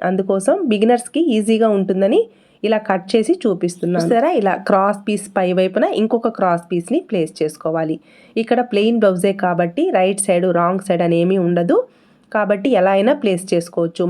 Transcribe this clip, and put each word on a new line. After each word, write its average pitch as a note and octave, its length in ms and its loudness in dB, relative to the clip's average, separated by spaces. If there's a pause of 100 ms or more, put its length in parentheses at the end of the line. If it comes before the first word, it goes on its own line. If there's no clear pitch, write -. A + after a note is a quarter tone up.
అందుకోసం F#3+ 460 0 (180)
బిగినర్స్కి A#3 480 0 (160)
ఈజీగా A3 320 2 (100)
ఉంటుందని G3 420 2 (420)
ఇలా G#3+ 160 0 (120)
కట్ F#3 220 -2
చేసి A3+ 200 2 (120)
చూపిస్తున్నాను. F3 600 -2
చూసారా, A#3 260 2 (100)
ఇలా G3 120 0 (160)
క్రాస్ G3+ 380 2
పీస్ G#3 200 -4 (100)
పై F#3 120 2 (100)
వైపున F#3 280 0 (160)
ఇంకొక A#3 260 -2 (100)
క్రాస్ F3 320 0
పీస్ని F3+ 380 -2
ప్లేస్ E3 320 -2
చేసుకోవాలి. D#3+ 560 -4 (460)
ఇక్కడ A#3 180 0 (100)
ప్లెయిన్ A3 320 0
బ్లౌజే F#3+ 300 2 (100)
కాబట్టి F3 400 -2 (160)
రైట్ F#3+ 280 0
సైడ్, F#3+ 200 2 (140)
రాంగ్ F#3+ 260 0
సైడ్ F3 200 0
అని E3+ 180 2
ఏమీ F#3+ 120 2 (120)
ఉండదు, F3 280 2 (580)
కాబట్టి G3+ 340 0 (100)
ఎలా F#3 200 4
అయినా A3 140 2 (100)
ప్లేస్ F#3+ 300 -2
చేసుకోవచ్చు. E3+ 580 -2